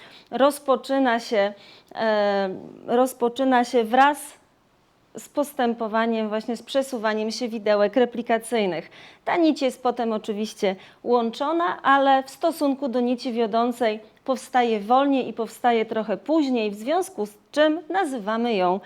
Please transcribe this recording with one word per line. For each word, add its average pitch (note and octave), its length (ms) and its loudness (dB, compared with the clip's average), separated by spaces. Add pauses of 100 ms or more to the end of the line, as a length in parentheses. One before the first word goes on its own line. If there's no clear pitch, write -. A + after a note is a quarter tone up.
(320)
rozpoczyna C4 880 2
się, G#3 340 0 (420)
e, G3+ 540 0 (380)
rozpoczyna B3 760 2
się B3 200 0
wraz C4+ 500 2 (840)
z - 120 -14
postępowaniem, A3+ 1000 -2
właśnie A3 280 -4
z A3+ 60 -18
przesuwaniem A3 680 -2
się A#3+ 160 -6
widełek G#3 480 2
replikacyjnych. A3+ 960 0 (360)
Ta - 120 0
nić D#4+ 240 4
jest B3+ 220 -2
potem A#3+ 300 -2
oczywiście G#3+ 640 -4 (280)
łączona, C#4 800 0
ale C4+ 420 4
w C4 60 -18
stosunku C#4+ 580 -2
do A#3+ 120 -2
nici B3 340 -2
wiodącej A3+ 640 0 (260)
powstaje A#3+ 540 0
wolniej C4 480 2
i A3 60 -8
powstaje A3+ 520 0
trochę A3 320 -4
później, C4 540 0
w G3+ 40 -10
związku B3 500 -4
z G3+ 120 -12 (140)
czym D#4 280 2 (100)
nazywamy A#3+ 640 -2
ją F#3 320 2